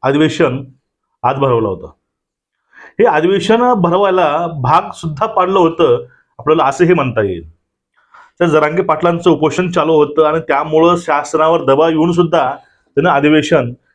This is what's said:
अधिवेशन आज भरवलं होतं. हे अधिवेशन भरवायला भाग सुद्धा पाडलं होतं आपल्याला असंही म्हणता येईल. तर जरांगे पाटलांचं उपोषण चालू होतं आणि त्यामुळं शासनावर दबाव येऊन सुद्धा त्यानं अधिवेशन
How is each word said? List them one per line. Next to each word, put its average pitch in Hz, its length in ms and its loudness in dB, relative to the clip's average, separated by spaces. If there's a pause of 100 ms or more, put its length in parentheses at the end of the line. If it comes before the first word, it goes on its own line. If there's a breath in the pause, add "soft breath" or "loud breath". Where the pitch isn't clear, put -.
अधिवेशन 143 600 0 (600)
आज 131 120 0
भरवलं 123 320 0
होतं. 90 200 -8 (1120 loud breath)
हे - 60 2
अधिवेशन 196 680 2
भरवायला 175 760 0
भाग 165 440 -2
सुद्धा 160 340 -8
पाडलं 190 340 0
होतं 160 460 2 (340 loud breath)
आपल्याला 156 240 0
असंही 165 300 2
म्हणता 127 280 -2
येईल. 85 360 -6 (840 soft breath)
तर 175 60 0
जरांगे 156 360 2
पाटलांचं 170 500 0
उपोषण 156 400 -2
चालू 160 220 0
होतं 151 320 2
आणि 156 140 0
त्यामुळं 156 580 0
शासनावर 156 680 -2
दबाव 139 260 2
येऊन 160 220 0
सुद्धा 160 440 0 (400 soft breath)
त्यानं 180 140 2
अधिवेशन 147 640 0 (220)